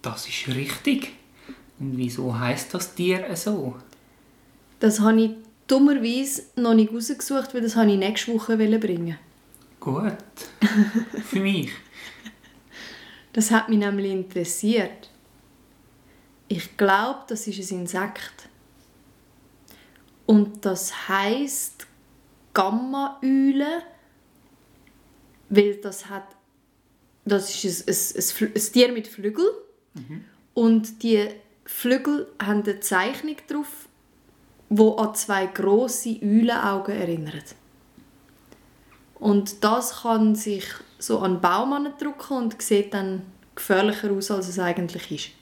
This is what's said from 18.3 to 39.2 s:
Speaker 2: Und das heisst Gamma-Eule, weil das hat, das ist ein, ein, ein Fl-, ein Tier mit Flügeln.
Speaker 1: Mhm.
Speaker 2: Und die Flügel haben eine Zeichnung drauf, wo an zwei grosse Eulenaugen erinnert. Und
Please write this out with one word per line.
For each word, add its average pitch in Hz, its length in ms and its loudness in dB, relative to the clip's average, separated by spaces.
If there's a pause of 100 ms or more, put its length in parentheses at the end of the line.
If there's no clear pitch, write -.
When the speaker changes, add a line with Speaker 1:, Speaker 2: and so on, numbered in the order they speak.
Speaker 2:
Und 208 400 6
das - 420 -4
heisst 214 800 -2 (680)
Gamma-Eule, 269 1300 0 (1700)
weil 202 280 6
das 196 320 -12
hat, 196 180 -12 (960)
das 196 400 -2
ist 180 240 -4
ein, 190 60 0
ein, - 240 -4
ein 185 40 -4
Fl-, 208 320 -2
ein - 200 -2
Tier 247 180 8
mit 226 160 -6
Flügeln. 214 460 -2 (400)
Speaker 1:
Mhm. 143 320 -14 (280)
Speaker 2:
Und 226 500 2
die 214 260 2 (360)
Flügel 269 600 0 (140)
haben 208 220 0
eine 202 180 -4
Zeichnung 269 560 -2 (100)
drauf, - 400 -8 (800)
wo 214 280 6
an 214 200 -2
zwei 190 320 0
grosse 220 760 0
Eulenaugen 208 720 2
erinnert. 160 600 -6 (1600)
Und 202 480 0